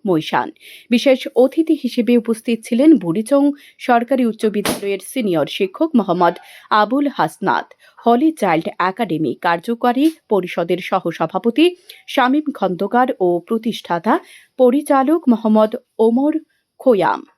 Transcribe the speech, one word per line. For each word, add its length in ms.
মৈশান। 440
বিশেষ 280
অতিথি 460
হিসেবে 400
উপস্থিত 420
ছিলেন 340
বুড়িচং 460
সরকারি 380
উচ্চ 180
বিদ্যালয়ের 460
সিনিয়র 360
শিক্ষক 380
মোহাম্মদ 400
আবুল 240
হাসনাত, 500
হলি 260
চাইল্ড 260
একাডেমি 420
কার্যকরী 600
পরিষদের 500
সহসভাপতি 760
শামীম 340
খন্দকার 500
ও 80
প্রতিষ্ঠাতা 680
পরিচালক 640
মোহাম্মদ 400
ওমর 340
খোয়াম 420